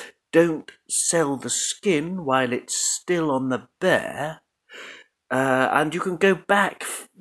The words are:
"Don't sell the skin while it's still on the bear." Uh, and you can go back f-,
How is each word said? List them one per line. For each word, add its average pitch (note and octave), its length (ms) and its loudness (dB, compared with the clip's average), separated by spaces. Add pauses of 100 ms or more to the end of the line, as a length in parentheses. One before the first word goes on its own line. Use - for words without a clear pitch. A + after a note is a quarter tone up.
(340)
"Don't E3 360 4 (200)
sell C#3+ 480 0
the A#2+ 120 -8
skin F3 760 -2
while C3 260 2
it's - 240 -6
still - 560 -2
on C3 160 0
the B2+ 220 -4 (100)
bear." D#3+ 600 -2 (920)
Uh, C3 400 2
and D3+ 240 2
you F3 40 -4
can F3+ 180 -4
go F#3+ 180 4
back G3 480 0
f-, - 260 -10 (120)